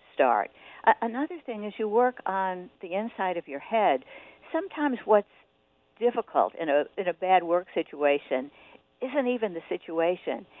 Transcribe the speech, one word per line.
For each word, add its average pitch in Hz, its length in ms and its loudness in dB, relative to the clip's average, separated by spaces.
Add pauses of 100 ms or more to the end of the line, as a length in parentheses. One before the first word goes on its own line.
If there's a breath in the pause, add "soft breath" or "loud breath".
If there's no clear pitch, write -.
(140)
start. 120 380 2 (320 loud breath)
A-, - 220 4
another 269 400 -6
thing 214 180 -8
is 208 140 -8
you 220 100 -2
work 247 380 2
on 185 440 -4 (120)
the 175 120 -10
inside 196 440 -4
of 165 100 -8
your 139 140 -10
head. 180 420 2 (480 loud breath)
Sometimes 294 540 -2
what's 208 220 4 (680)
difficult 220 640 0
in 160 80 -4
a, 143 160 2 (140)
in 185 100 -4
a 170 60 0
bad 185 300 2
work 175 300 -2
situation 143 800 -2 (500 loud breath)
isn't 262 260 -2
even 226 260 -2
the 165 160 -8
situation. 165 760 -2 (160 loud breath)